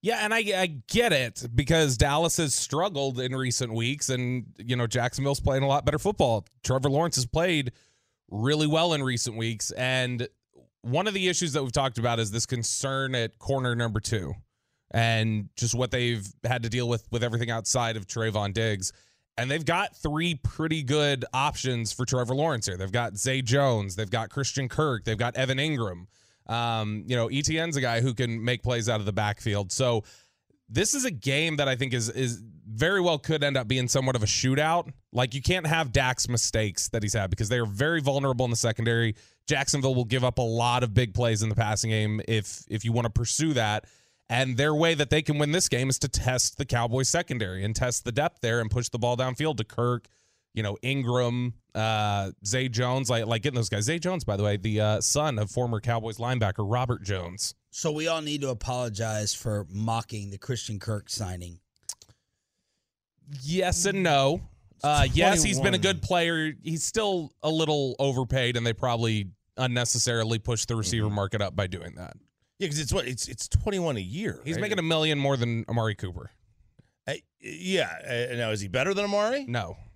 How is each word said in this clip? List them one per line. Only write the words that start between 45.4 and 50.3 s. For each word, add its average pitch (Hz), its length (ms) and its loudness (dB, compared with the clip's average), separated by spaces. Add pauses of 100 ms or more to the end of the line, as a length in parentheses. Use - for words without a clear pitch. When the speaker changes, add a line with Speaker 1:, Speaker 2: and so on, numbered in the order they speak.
Speaker 1:
this 180 180 2
game 131 200 2
is 135 120 0
to 143 80 -2
test - 480 0
the 139 80 -2
Cowboys 120 440 0
secondary 110 560 -2
and 110 100 -2
test 123 300 -2
the 120 80 -4
depth 147 280 0
there 117 200 0
and 110 100 -2
push 123 180 0
the 120 100 -6
ball 120 180 2
downfield 131 400 -2
to 110 80 -4
Kirk, 120 420 -2 (480)